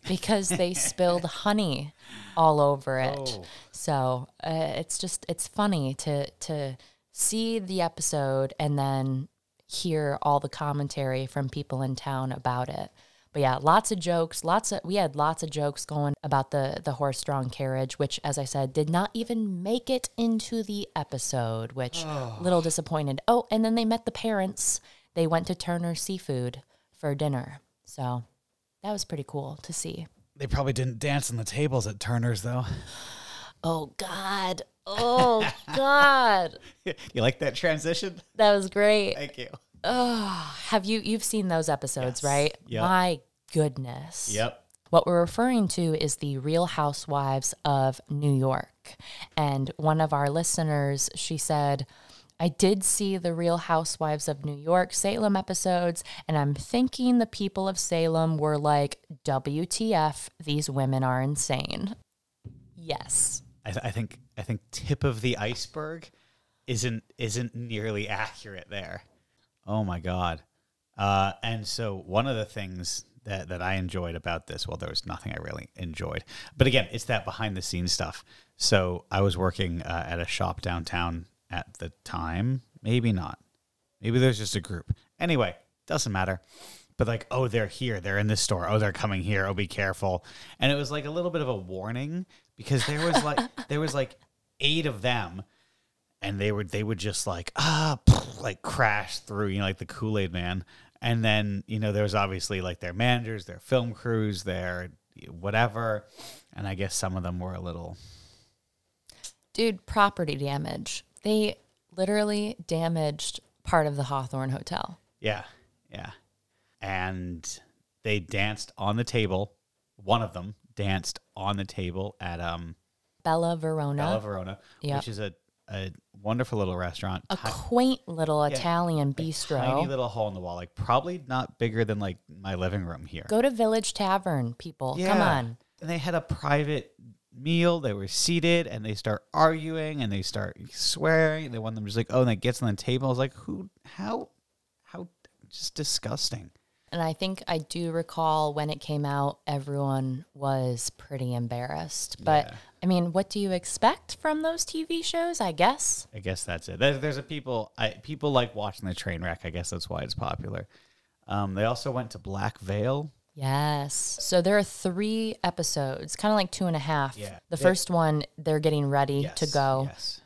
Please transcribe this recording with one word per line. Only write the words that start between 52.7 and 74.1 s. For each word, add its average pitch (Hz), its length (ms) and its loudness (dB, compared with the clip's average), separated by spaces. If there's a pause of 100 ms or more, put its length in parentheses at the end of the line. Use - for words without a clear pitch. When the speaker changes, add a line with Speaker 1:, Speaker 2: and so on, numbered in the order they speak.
Speaker 1:
see 190 360 2
the 175 140 0
Real 170 240 2
Housewives 160 720 0
of 143 180 -2
New 147 120 -4
York 175 360 4
Salem 208 440 2
episodes, 180 640 0 (240)
and 160 100 2
I'm 143 180 4
thinking 247 640 2
the 226 80 4
people 190 420 -2
of 190 100 -4
Salem 160 580 2
were 151 220 2
like, 143 400 4 (260)
W 143 400 0
T 220 300 0
F, 156 340 2 (140)
these 151 260 0
women 135 360 2
are 127 180 2
insane." 143 720 -2 (800)
Yes. - 680 -2 (220)
Speaker 2:
I, 110 60 -8
th-, 101 140 -4
I 113 80 -4
think, - 260 -6 (180)
I 104 60 -8
think 110 180 -4 (120)
tip - 320 -4
of 120 160 0
the 120 180 0
iceberg 151 720 -8 (560)
isn't, 117 380 -2 (120)
isn't 117 380 -4
nearly 110 540 -4
accurate 101 600 -8
there. 92 360 -10 (640)
Oh 107 160 0
my 87 160 -2
God. 90 420 -2 (540)
Uh, 98 360 4 (120)
and 113 200 -4
so 101 420 -6
one 104 200 2
of 135 100 -2
the 110 80 -2
things 92 600 -8 (200)
that, 92 260 -6
that 87 120 -4
I 92 120 0
enjoyed 90 420 -2